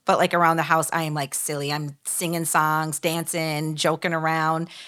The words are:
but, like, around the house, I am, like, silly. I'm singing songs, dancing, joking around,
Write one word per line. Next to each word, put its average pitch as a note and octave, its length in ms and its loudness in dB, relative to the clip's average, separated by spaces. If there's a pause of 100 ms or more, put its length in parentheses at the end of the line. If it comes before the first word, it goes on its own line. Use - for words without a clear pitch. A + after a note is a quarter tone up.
but, F#3+ 120 4
like, F3+ 140 2
around E3+ 240 4
the E3 60 2
house, D#3+ 300 2
I E3 100 0
am, D#3 120 -2
like, C#3+ 200 -4
silly. C#3+ 380 -4
I'm D3 320 -6
singing E3+ 400 -2
songs, D#3 560 2
dancing, D#3+ 720 -2
joking D#3+ 400 0
around, D#3+ 540 0 (200)